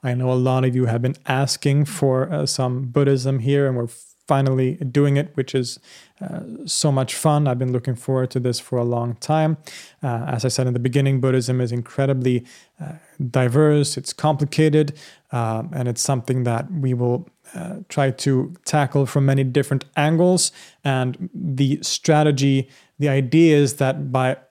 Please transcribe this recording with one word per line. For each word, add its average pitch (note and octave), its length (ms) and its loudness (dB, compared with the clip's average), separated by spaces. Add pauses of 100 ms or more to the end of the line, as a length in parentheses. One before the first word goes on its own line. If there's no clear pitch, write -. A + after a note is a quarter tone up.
I B2 140 -2
know B2+ 160 0
a - 20 2
lot B2+ 320 2
of B2+ 100 0
you B2+ 120 2
have A#2 160 -2
been C#3+ 120 -2 (120)
asking C#3 580 0
for, C3+ 480 0
uh, D3 140 -2
some B2+ 400 -2
Buddhism C3+ 520 2
here, C#3 280 2
and B2+ 100 -2
we're A#2+ 120 -4 (380)
finally C3+ 500 2
doing C#3 400 2
it, C#3 180 -2
which - 180 -4
is, B2+ 260 -4 (400)
uh, - 200 -10 (260)
so D#3+ 260 0
much C3 220 -2
fun. D3 340 2
I've B2 120 -2
been B2+ 120 -2
looking B2 220 -2
forward C3 380 -2
to C3 80 -2
this B2 200 -2
for - 200 -4
a A#2+ 40 0
long A#2+ 340 -2
time. D#3 400 0 (440)
Uh, A#2 260 -4
as A#2+ 160 -4
I C3 40 0
said B2+ 180 0
in B2 80 -2
the A#2+ 60 -2
beginning, C3+ 420 0
Buddhism B2+ 400 0
is A#2 100 -2
incredibly, B2+ 720 -2 (380)
uh, D3+ 120 -12 (360)
diverse, C#3+ 680 2
it's - 160 -10
complicated, D3+ 840 2 (380)
uh, A2+ 300 -2 (120)
and B2+ 140 -4
it's A#2+ 140 -4
something B2+ 420 -2
that A#2+ 280 -2
we C3+ 240 -2
will, B2 340 -2 (240)
uh, - 220 -10 (120)
try C#3 220 0
to C#3 440 -2 (120)
tackle C#3+ 400 2
from C3+ 220 2
many C3+ 160 2
different C3+ 420 0 (100)
angles. E3 560 2 (320)
And C3 520 -2
the C#3 480 0
strategy, C#3 840 2 (300)
the C#3+ 120 0
idea D3 480 4
is C#3+ 180 2
that C3+ 360 -2
by C3 260 0 (140)